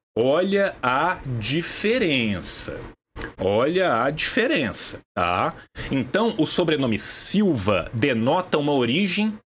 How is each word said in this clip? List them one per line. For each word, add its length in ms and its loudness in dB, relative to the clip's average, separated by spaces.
Olha 640 2
a 360 2
diferença. 1400 -2
Olha 640 2
a 60 0
diferença, 920 -2
tá? 380 0
Então, 460 0
o 80 2
sobrenome 520 0
Silva 960 2
denota 640 2
uma 140 2
origem 680 0